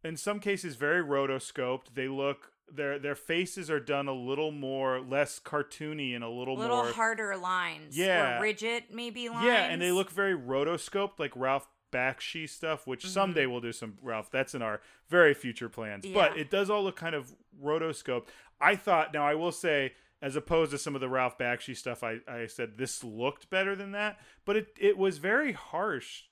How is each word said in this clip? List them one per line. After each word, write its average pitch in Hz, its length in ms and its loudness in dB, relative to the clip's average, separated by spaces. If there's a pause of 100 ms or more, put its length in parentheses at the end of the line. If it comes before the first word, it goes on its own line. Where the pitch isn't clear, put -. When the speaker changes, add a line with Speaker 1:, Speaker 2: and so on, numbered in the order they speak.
Speaker 1:
in 160 140 -8
some 208 220 -2
cases, 196 360 -2
very 151 280 2
rotoscoped. 135 880 -2
They 131 140 -4
look, 135 440 -4 (200)
their, 143 280 -4
their 143 160 -4
faces 175 540 -4
are 156 100 0
done 139 280 0
a 139 60 -2
little 135 380 -2
more, 135 480 -2
less 135 400 0
cartoony 147 760 -4
and 120 80 -6
a 117 60 -6
little 123 280 -4
Speaker 2:
Little 240 260 2
Speaker 1:
more 240 80 0
Speaker 2:
harder 220 460 0
lines. 170 600 -4
Speaker 1:
Yeah. 160 420 4
Speaker 2:
Or - 20 0
rigid, 220 500 -2
maybe, 240 380 -8
lines. 233 160 -2
Speaker 1:
Yeah, 233 200 6
and 165 160 -2
they 180 100 2
look 190 200 2
very 196 260 2
rotoscoped, 151 840 -2
like 143 160 -4
Ralph 131 320 0 (240)
Bakshi 131 580 -2
stuff, - 380 -4
which 127 160 -6
Speaker 2:
Mm-hmm. 185 100 -8
Speaker 1:
someday 180 320 4
we'll 123 160 -2
do 117 100 -4
some 107 300 -10
Ralph. 113 300 -6
That's 131 240 0
in 127 60 -4
our 107 200 -2 (260)
very 160 260 10
future 120 360 -6
plans. 107 360 -8
But 185 300 4
Speaker 2:
Yeah. 160 60 -4
Speaker 1:
it 143 80 -6
does 196 200 2
all 208 140 2
look 190 140 -2
kind 165 180 -6
of 135 180 -8 (300)
rotoscoped. 147 640 -2 (320)
I 175 160 8
thought, 160 380 2
now 147 120 2
I 147 100 4
will 165 160 0
say, 143 420 0 (280)
as 139 160 -4
opposed 160 340 2
to 143 60 -4
some 143 180 -4
of 135 60 -4
the 131 80 -2
Ralph 127 280 2
Bakshi 120 380 -2
stuff 120 260 -6
I, 113 180 -4 (100)
I 117 180 -8
said, 110 300 -8
this 127 260 -6
looked 120 460 -4
better 190 260 0
than 196 160 -10
that. 208 280 -4 (260)
But 202 100 2
it, 214 120 2 (120)
it 202 180 6
was 190 200 2
very 226 340 2
harsh. 160 800 -6